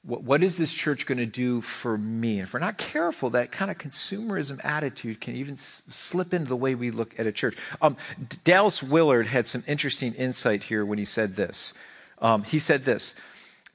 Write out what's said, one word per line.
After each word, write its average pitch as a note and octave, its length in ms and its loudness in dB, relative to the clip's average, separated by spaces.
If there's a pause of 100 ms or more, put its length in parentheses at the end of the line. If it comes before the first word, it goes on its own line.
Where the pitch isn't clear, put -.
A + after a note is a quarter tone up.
What, A#2 200 -6
what C#3+ 200 4
is F#3+ 140 0
this D#3+ 160 0
church - 320 -2
gonna B2 200 0
do B2 360 -2
for A2+ 360 -4
me? A2 420 -2
And F#2 80 -4
if - 60 -12
we're B2 60 -4
not G3+ 180 -4
careful, D#4 540 -4
that B2 200 0
kind G3 200 -4
of - 60 -8
consumerism E3 880 -6
attitude C#3+ 580 -4
can A#2+ 140 -8
even C#3 180 -8
s-, - 360 -14
slip F3+ 440 -4
into D#3+ 160 0
the B2+ 60 2
way C3 200 2
we A#2+ 160 -2
look A2+ 280 -6
at A2+ 80 0
a G#2 40 2
church. - 260 -2 (240)
Um, D3 140 4 (320)
D-, - 160 -12
Dallas F#3 400 6
Willard C3+ 440 6
had A#2+ 200 2
some B2 200 -6
interesting C#3 480 -2
insight B2 480 0
here G#2+ 220 0
when G#2 120 -2
he G2+ 80 -2
said G#2 300 -2
this. - 380 -4 (480)
Um, A2+ 220 4
he D#3 160 0
said C#3+ 240 2
this, B2 300 0 (600)